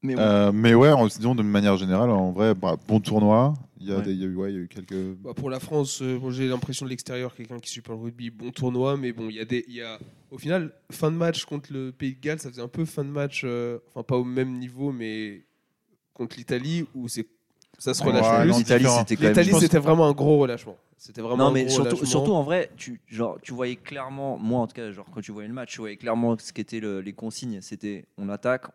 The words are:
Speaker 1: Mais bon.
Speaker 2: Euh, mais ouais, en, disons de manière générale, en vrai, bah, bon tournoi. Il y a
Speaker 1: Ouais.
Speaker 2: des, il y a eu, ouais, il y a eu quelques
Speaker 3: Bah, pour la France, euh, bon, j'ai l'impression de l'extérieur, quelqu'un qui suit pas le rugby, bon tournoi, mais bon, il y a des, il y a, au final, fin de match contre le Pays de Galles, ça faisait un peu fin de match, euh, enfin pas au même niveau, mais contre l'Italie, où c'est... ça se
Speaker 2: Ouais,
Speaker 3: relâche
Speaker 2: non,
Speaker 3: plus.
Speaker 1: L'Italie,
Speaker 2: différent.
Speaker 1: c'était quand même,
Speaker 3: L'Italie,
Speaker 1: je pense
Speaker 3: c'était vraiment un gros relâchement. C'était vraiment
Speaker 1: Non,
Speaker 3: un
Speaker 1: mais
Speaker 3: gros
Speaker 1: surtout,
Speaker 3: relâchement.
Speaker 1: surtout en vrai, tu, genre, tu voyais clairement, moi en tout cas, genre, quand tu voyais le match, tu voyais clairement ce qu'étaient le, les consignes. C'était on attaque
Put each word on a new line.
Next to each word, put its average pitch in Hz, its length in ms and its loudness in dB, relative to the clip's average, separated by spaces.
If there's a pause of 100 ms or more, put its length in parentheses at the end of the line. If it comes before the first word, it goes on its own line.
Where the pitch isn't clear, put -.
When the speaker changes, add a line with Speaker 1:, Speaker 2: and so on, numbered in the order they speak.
Speaker 1:
Mais 135 140 -2
bon. 117 60 0
Speaker 2:
Euh, 101 320 4
mais 117 220 6
ouais, 139 160 10
en, 123 160 6
disons 113 280 -2
de 117 80 0
manière 101 320 4
générale, 95 340 2
en 95 220 0
vrai, 104 240 2
bah, 92 220 -2 (100)
bon 110 140 4
tournoi. 110 520 4 (280)
Il 92 60 -12
y 101 60 -4
a 95 40 0
Speaker 1:
Ouais. 98 60 -2
Speaker 2:
des, 98 100 -4
il 95 60 -4
y 95 40 -4
a 95 40 -4
eu, 92 80 -6
ouais, 98 160 -6
il 101 40 -8
y - 20 -6
a 90 40 -8
eu 87 60 -10
quelques 98 260 -14 (280)
Speaker 3:
Bah, 110 120 -14
pour 135 160 -8
la 131 100 -6
France, 143 420 -2
euh, 127 160 -4
bon, 127 140 -6
j'ai 131 160 -2
l'impression 127 380 -4
de 131 40 -8
l'extérieur, 123 460 -8
quelqu'un 120 240 -14
qui - 100 -14
suit 117 120 -12
pas 113 120 -12
le 113 60 -10
rugby, 117 300 -10
bon 117 220 -14
tournoi, 131 460 -2
mais 127 160 -4
bon, 113 160 -10
il 107 60 -12
y 107 40 -16
a 113 60 -8
des, 120 220 -4
il 120 80 -18
y 117 60 -12
a, 113 160 -12 (340)
au 131 60 -18
final, 156 340 -4 (200)
fin 156 200 -2
de 165 60 -4
match 165 280 -2
contre 143 260 -10
le 131 220 -8
Pays 131 220 -6
de 131 40 -20
Galles, 147 200 -6
ça 139 100 -14
faisait 120 120 -14
un 120 60 -10
peu 165 180 -6
fin 151 200 -6
de 139 40 -10
match, 143 360 -6
euh, 120 340 -6 (100)
enfin 123 140 -12
pas 127 140 0
au 123 80 2
même 127 320 -2
niveau, 127 340 -6
mais 107 520 -8 (720)
contre 117 240 -10
l'Italie, 151 480 -4 (100)
où 123 120 -8
c'est... 117 200 -8 (500)
ça 131 160 -2
se - 100 -2
Speaker 2:
Ouais, 135 80 4
Speaker 3:
relâche 120 140 4
Speaker 2:
non, 113 280 6
Speaker 3:
plus. 120 60 6
Speaker 1:
L'Italie, 123 240 4
Speaker 2:
différent. 123 160 6
Speaker 1:
c'était 113 160 0
quand 147 80 -2
même, 107 80 6
Speaker 3:
L'Italie, 175 160 6
Speaker 1:
je 196 60 6
pense 160 80 8
Speaker 3:
c'était 165 180 6
vraiment 160 280 6
un 143 60 4
gros 147 260 4
relâchement. 117 360 0 (220)
C'était 110 240 -16
vraiment 117 240 -2
Speaker 1:
Non, 143 40 8
Speaker 3:
un 143 40 2
Speaker 1:
mais 131 100 2
Speaker 3:
gros 131 120 0
Speaker 1:
surtout, - 200 2
Speaker 3:
relâchement. 143 140 -2
Speaker 1:
surtout 143 240 2
en 160 100 2
vrai, 165 320 -2
tu, - 320 -14
genre, 113 340 -6
tu - 120 -14
voyais 123 240 -6
clairement, 139 600 -10
moi 117 220 0
en 117 80 -2
tout - 80 -14
cas, 113 160 -12
genre, 98 220 -18
quand 104 80 -12
tu 104 100 -14
voyais 104 160 -14
le 113 60 -12
match, 127 180 -14
tu - 80 -16
voyais 104 160 -10
clairement 117 420 0
ce - 140 -14
qu'étaient 110 300 -10
le, 101 180 -6
les 95 140 -10
consignes. 113 480 -10
C'était 104 440 -12 (120)
on 98 100 -10
attaque 123 480 -4